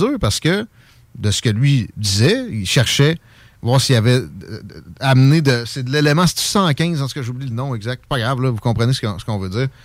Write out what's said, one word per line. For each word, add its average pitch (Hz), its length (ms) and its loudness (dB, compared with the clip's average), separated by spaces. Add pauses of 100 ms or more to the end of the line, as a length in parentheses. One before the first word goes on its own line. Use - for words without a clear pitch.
eux 269 160 0
parce 107 200 0
que, 202 280 0 (500)
de 104 140 -2
ce - 100 -2
que 117 80 0
lui 127 480 2
disait, 117 540 0
il 104 140 -6
cherchait 143 520 2 (440)
voir 127 180 2
s'il 123 160 2
y - 20 4
avait, 123 220 4
euh, 95 420 -10 (380)
amené 135 420 6
de, 123 260 2
c'est 131 160 -8
de 127 80 -6
l'élément, 147 340 4
c'est - 140 -2
cent 185 340 0
quinze, 160 280 -2
en 139 60 -4
tout - 60 -10
cas, 147 80 -10
j'oublie 123 240 -8
le 120 80 -6
nom 127 220 -4
exact, 113 320 -8
pas 143 100 -2
grave, 123 240 -2
là, 131 80 0
vous 117 100 -2
comprenez 117 340 0
ce - 80 -4
qu'on, 101 180 -4
ce - 60 -14
qu'on 107 120 -4
veut 95 120 -6
dire, 120 180 -2 (180)